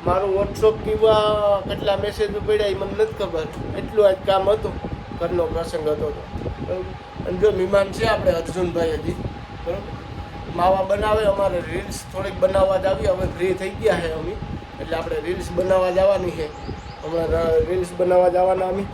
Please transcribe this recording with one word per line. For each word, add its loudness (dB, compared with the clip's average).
મારું 2
WhatsApp 2
કેવા 4
કેટલા 0
મેસેજ -2
પડ્યા 2
એ 0
મને -2
નથી 0
ખબર, -2
એટલું 2
આજ 6
કામ 4
હતું, 0
ઘરનો 0
પ્રસંગ -4
હતો 2
તો, -4
બરોબર? -4
અને -4
જો 6
મહેમાન 2
છે -2
આપણે 2
અર્જુનભાઈ -2
હજી, -4
બરોબર? -4
માવા 4
બનાવે, 2
અમારે 0
રીલ્સ -8
થોડીક -6
બનાવવા 4
જ 0
આવી, 0
હવે 0
ફ્રી -2
થઈ -4
ગયા 0
છે -4
અમે, -6
એટલે -4
આપણે -4
રીલ્સ -6
બનાવવા 2
જવાની 4
છે, -6
હમણાં -2
ર-, 4
રીલ્સ -2
બનાવવા 6
જવાના 2
અમે -2